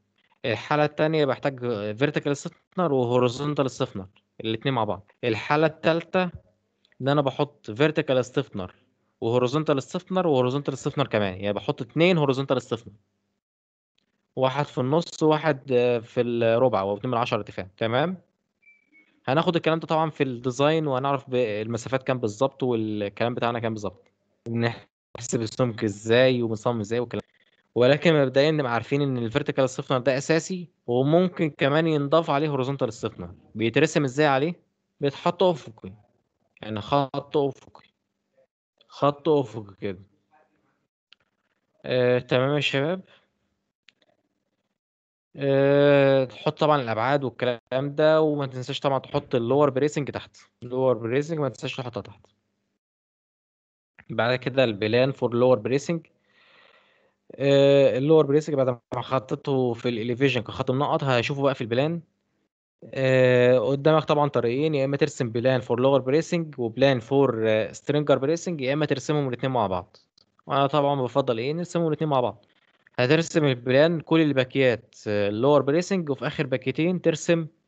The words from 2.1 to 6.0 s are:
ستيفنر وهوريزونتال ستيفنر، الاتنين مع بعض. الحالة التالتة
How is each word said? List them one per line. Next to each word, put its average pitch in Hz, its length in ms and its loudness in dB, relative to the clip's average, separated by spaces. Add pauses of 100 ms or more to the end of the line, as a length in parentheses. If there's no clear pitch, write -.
ستيفنر - 560 -6
وهوريزونتال 127 800 0
ستيفنر، 98 360 -6 (340)
الاتنين 113 340 -4
مع 117 100 0
بعض. 98 280 -6 (120)
الحالة 147 420 0
التالتة 170 640 -2 (680)